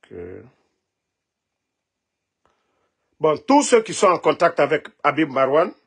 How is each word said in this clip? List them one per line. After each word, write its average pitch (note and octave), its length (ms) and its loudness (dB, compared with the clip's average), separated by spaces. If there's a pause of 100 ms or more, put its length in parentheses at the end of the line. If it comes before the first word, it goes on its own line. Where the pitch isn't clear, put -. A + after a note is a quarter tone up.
ok. - 100 -20 (3000)
Bon, D3+ 180 0
tous - 260 2
ceux A#3 180 2
qui F3 120 -10
sont G3+ 140 0
en E3+ 120 2
contact E3+ 420 0
avec D3+ 260 -2 (160)
Habib D3+ 260 0
Marwan C3+ 440 0 (140)